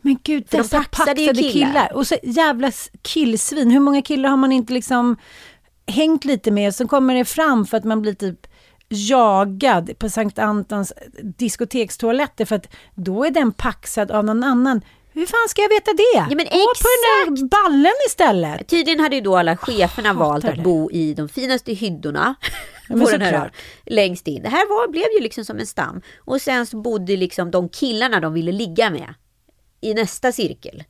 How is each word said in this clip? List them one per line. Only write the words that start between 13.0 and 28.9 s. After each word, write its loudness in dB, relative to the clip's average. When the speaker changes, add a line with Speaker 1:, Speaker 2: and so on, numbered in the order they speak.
Speaker 1:
är 2
den 2
paxad -4
av 0
någon 0
annan. 2
Hur -4
fan 0
ska 0
jag 2
veta 2
det? 6
Speaker 2:
Ja, 2
men 0
Speaker 1:
Gå 0
på 2
den 4
där -2
Speaker 2:
exakt. -2
Speaker 1:
ballen 6
istället. 0
Speaker 2:
Tydligen 2
hade 2
ju 0
då 2
alla 2
cheferna 0
Speaker 1:
Jag 2
Speaker 2:
valt 0
Speaker 1:
hatar 0
Speaker 2:
att -4
Speaker 1:
det. -6
Speaker 2:
bo 2
i -2
de -6
finaste -4
hyddorna -4
Speaker 1:
Ja, -2
men 4
Speaker 2:
<laughs> 6
på 4
den 2
här 0
Speaker 1:
såklart. 0
Speaker 2:
ön, -8
längst 0
in. -8
Det -6
här 0
var, -2
blev -4
ju 4
liksom -8
som -12
en -6
stam. -8
Och -4
sen -2
så -12
bodde -2
liksom -4
de 0
killarna -2
de -4
ville -2
ligga -2